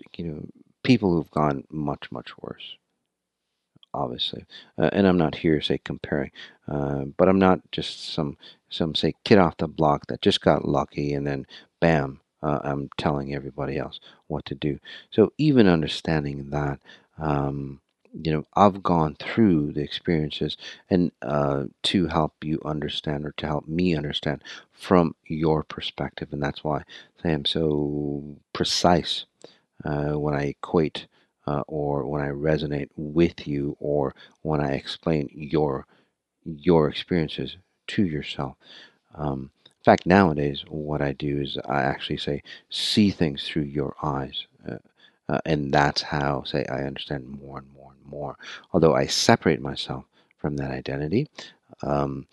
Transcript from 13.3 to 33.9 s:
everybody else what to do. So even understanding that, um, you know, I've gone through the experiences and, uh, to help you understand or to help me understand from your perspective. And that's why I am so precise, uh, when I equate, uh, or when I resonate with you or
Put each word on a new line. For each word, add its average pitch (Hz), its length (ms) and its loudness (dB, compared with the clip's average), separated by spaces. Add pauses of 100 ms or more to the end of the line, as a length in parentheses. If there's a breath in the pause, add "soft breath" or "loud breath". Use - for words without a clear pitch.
everybody 69 460 -6
else - 200 -8 (280 soft breath)
what 71 180 -6
to 71 100 -8
do. 71 240 -4 (300 loud breath)
So - 300 4
even 135 280 6
understanding 73 840 0
that, 71 280 -4 (380 loud breath)
um, 69 640 -4 (320)
you 80 160 -6
know, 78 160 0 (100)
I've 98 280 6
gone 80 360 2
through 82 520 4
the 73 120 -2
experiences 76 760 -2 (320 loud breath)
and, 90 320 4
uh, 69 440 0 (180)
to 90 240 2
help 78 360 0
you 78 220 -2
understand 76 600 -4
or 73 120 -8
to - 80 -8
help 76 240 -4
me 87 260 0
understand 73 480 -4 (300 loud breath)
from 87 420 4 (100)
your 78 380 0
perspective. - 720 -8
And 71 100 -4
that's 71 180 -6
why 73 220 -2 (400 loud breath)
I 87 60 0
am 73 160 0
so 73 880 -2 (160)
precise, - 760 2 (580 loud breath)
uh, 147 340 -2
when 147 140 -2
I 71 140 -2
equate, - 600 -2 (400)
uh, 71 200 -2
or 71 380 -4
when 73 160 -4
I 71 80 -2
resonate 73 680 0
with 78 500 0
you 71 320 -4
or 71 340 0 (280 loud breath)